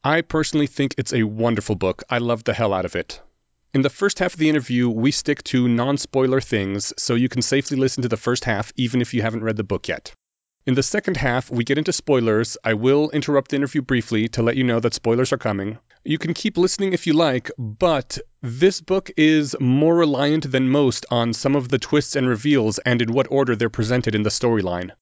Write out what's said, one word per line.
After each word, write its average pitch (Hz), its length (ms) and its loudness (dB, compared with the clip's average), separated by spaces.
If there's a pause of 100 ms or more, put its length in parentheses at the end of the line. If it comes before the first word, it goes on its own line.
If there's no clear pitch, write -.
I 160 200 2
personally 151 440 0
think 135 300 -4
it's - 160 -4
a 113 120 2
wonderful 110 500 -2
book. 92 340 -2
I 123 100 0
loved 117 280 -2
the 113 80 0
hell 110 180 0
out 92 140 -2
of - 100 -6
it. - 240 -6 (540)
In 135 80 4
the 135 80 2
first - 280 -2
half 180 140 0
of 165 60 -16
the 156 100 2
interview, 127 400 0
we 113 220 2
stick - 340 -4
to 123 240 2
non-spoiler 131 720 0
things, 101 560 -4
so 120 200 -2
you 123 120 2
can 120 140 -2
safely 135 340 -2
listen 131 280 0
to 120 40 -2
the 113 80 -2
first 123 300 -2
half 107 300 -4
even 123 260 0
if - 100 -6
you 120 80 0
haven't 110 240 -4
read 110 140 -2
the 107 60 -4
book 98 240 -4
yet. 80 220 -8 (560)
In 131 60 0
the 131 100 2
second 190 360 -2
half, 123 320 -2
we 120 140 -2
get 135 120 0
into 151 160 -2
spoilers. 113 720 0
I 113 80 2
will 139 380 2
interrupt 143 400 0
the 143 60 0
interview 139 260 -2
briefly 117 460 0
to 117 140 -2
let 117 140 2
you 131 80 0
know 117 160 2
that 113 140 0
spoilers 120 400 0
are - 20 0
coming. 104 400 -4 (300)
You 156 100 -2
can 160 160 -4
keep - 240 -4
listening 185 380 0
if - 120 -4
you 160 60 2
like, 143 460 2
but 131 600 -2 (220)
this 139 400 2
book 185 360 -4
is 156 440 4
more 143 340 4
reliant 143 560 2
than 131 200 2
most 135 400 2
on 117 240 2
some 139 200 0
of 131 140 -2
the 131 100 0
twists - 380 0
and 127 100 2
reveals 120 520 2
and 120 240 0
in 113 100 0
what 131 180 0
order 131 260 2
they're 110 120 0
presented 117 460 0
in 107 80 2
the 104 80 0
storyline. 92 600 -2 (120)